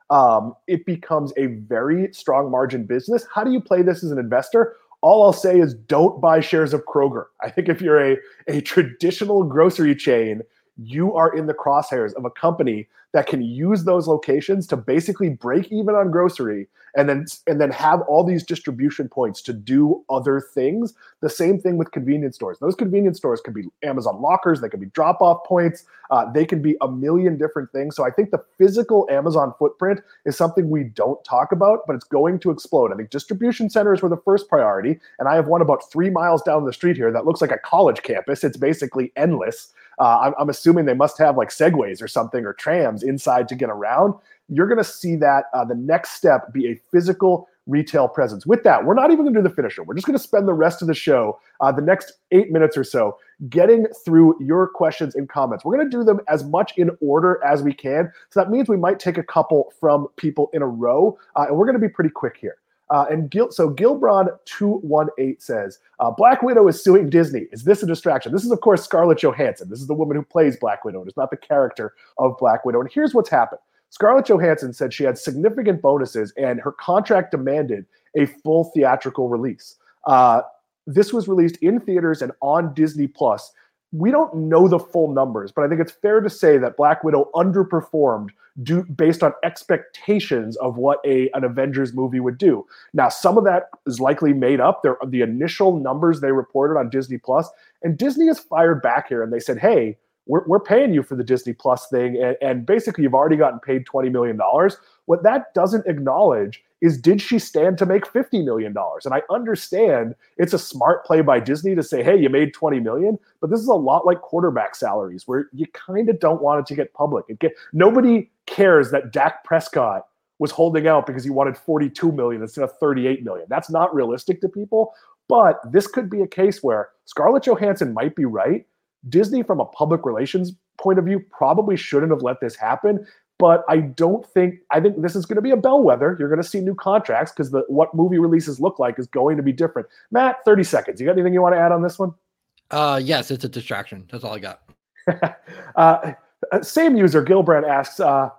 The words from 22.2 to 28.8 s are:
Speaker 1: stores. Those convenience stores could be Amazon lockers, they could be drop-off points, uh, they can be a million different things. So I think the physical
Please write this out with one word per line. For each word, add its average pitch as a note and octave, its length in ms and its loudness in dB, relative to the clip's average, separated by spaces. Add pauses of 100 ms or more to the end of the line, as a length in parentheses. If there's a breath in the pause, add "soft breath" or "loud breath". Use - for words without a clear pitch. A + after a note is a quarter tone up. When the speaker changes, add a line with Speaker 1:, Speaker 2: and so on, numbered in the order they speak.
Speaker 1:
stores. F#2+ 240 -10
Those F3+ 160 -2
convenience G3 420 0
stores A#2+ 220 -2
could A#2 140 -14
be G#2 140 -10 (160)
Amazon A#2 380 -4
lockers, D#3+ 400 0
they A2 80 -6
could G2+ 100 -12
be G2 80 -12
drop-off E3+ 580 2
points, E3+ 380 0 (280 loud breath)
uh, A#2 200 0
they D3+ 140 2
can D#3+ 160 -2
be D3+ 200 0
a C#3 60 0
million D3+ 500 0
different D3+ 340 -6
things. C#3+ 240 -6
So C#3 100 -2
I B2+ 60 -2
think G#3 200 -2
the - 120 -2 (140)
physical G3+ 540 4